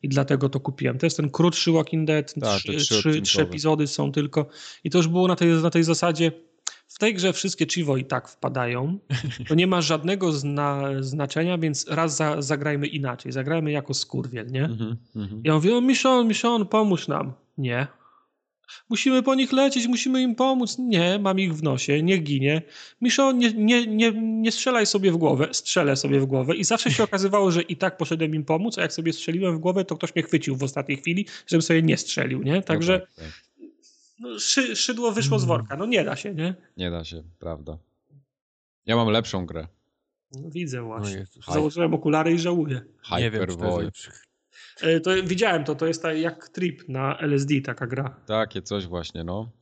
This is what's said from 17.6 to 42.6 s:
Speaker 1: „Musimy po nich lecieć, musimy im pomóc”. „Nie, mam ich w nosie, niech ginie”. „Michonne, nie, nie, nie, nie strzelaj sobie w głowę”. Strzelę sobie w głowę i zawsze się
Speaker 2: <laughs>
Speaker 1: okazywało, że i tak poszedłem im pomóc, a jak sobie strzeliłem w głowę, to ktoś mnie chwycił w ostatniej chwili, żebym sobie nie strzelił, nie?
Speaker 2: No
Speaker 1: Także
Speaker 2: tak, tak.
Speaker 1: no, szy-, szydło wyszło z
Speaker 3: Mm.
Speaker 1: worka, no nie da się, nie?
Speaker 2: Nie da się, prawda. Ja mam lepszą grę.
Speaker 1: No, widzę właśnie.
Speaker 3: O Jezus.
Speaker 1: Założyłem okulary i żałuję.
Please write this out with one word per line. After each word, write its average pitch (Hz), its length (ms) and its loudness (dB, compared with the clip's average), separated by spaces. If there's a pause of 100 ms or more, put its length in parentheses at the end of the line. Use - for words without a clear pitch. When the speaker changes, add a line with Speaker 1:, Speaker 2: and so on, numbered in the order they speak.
Speaker 1:
„Musimy 254 340 2
po 269 120 4
nich 262 180 2
lecieć, 269 340 2
musimy 254 340 0
im 240 140 0
pomóc”. 254 440 2
„Nie, 202 400 2
mam 190 200 2
ich 175 160 0
w 156 80 -6
nosie, 143 400 0
niech 180 200 2
ginie”. 143 380 0 (400)
„Michonne, 254 380 4
nie, 233 140 4
nie, 233 340 4
nie, 220 240 4 (100)
nie 220 300 0
strzelaj 240 340 2
sobie 190 260 2
w 165 60 2
głowę”. 147 340 2
Strzelę 143 440 2
sobie 139 240 2
w 135 60 2
głowę 135 300 0
i 190 80 -2
zawsze 220 280 2
się 214 140 2
Speaker 2:
<laughs> - 40 -14
Speaker 1:
okazywało, 196 420 2
że 170 100 2
i 170 140 -6
tak 185 220 -2
poszedłem 160 380 -2
im 156 100 -2
pomóc, 190 320 -2
a - 40 -2
jak 160 120 -2
sobie 165 200 -2
strzeliłem 175 420 -2
w 160 40 -4
głowę, 180 260 0
to 170 120 -4
ktoś - 180 -6
mnie 160 80 0
chwycił 147 320 0
w 131 80 -4
ostatniej 135 340 -4
chwili, 196 280 -2 (220)
żebym 165 140 4
sobie 165 200 4
nie 160 160 4
strzelił, 131 460 -4
nie? 143 120 0
Speaker 2:
No 196 60 0
Speaker 1:
Także 170 380 2
Speaker 2:
tak, 185 160 -10
tak. 160 300 -18 (760)
Speaker 1:
no, 233 200 -12
szy-, 233 360 0
szydło 233 360 0
wyszło 165 280 2
z 127 40 2
Speaker 3:
Mm. - 40 0 (100)
Speaker 1:
worka, 113 200 -6
no 190 80 -4
nie 220 180 2
da - 120 -4
się, 208 180 -10
nie? 175 220 -4 (220)
Speaker 2:
Nie 90 140 -4
da 82 120 -6
się, 82 200 -14 (160)
prawda. 78 380 -12 (1080)
Ja 113 100 2
mam 117 120 4
lepszą 107 380 0
grę. 80 220 -10 (640)
Speaker 1:
No, 139 180 -16
widzę 143 320 -8
właśnie. 110 360 -8
Speaker 3:
O - 20 -10
Jezus. - 260 -18
Speaker 1:
Założyłem 151 480 0
okulary 156 400 2
i 175 60 2
żałuję. 160 420 -2 (380)